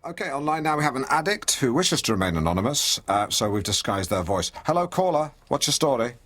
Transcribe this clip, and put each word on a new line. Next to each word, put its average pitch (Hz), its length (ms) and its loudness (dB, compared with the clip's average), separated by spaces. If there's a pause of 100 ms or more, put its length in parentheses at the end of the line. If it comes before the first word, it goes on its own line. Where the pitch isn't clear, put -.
Okay, 170 280 -8
online 151 320 -2
now 156 120 2
we 147 60 0
have 147 140 0
an 135 120 -4
addict 165 520 0
who 127 120 2
wishes 165 300 2
to - 100 0
remain 95 240 2
anonymous, 92 720 0
uh, 101 220 2
so - 200 0
we've 104 140 0
disguised 98 480 -2
their 95 140 0
voice. 92 260 -2 (160)
Hello, 175 220 0
caller. 160 420 0 (160)
What's - 220 0
your 139 40 0
story? 123 420 0 (120)